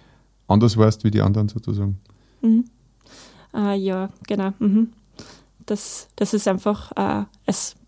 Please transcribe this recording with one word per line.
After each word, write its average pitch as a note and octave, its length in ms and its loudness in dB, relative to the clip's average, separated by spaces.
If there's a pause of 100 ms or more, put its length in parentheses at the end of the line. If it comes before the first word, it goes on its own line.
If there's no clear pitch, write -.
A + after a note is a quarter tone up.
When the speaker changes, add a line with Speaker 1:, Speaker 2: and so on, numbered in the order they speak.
(480)
Speaker 1:
anders G#2 300 4
warst A2 260 4
wie G#2+ 80 2
die G#2+ 100 2
anderen G2+ 280 2
sozusagen. G2+ 480 -4 (440)
Speaker 2:
Mhm. A3+ 240 4 (920)
Äh, G3+ 220 -2
ja, F#3+ 320 -4 (180)
genau. G3 320 -4
Mhm. A3 320 2 (720)
Das, - 500 -8
das - 180 -2
ist G#3 140 -2
einfach, G3+ 480 -2
äh, G3+ 300 -4 (200)
es, - 300 -4 (120)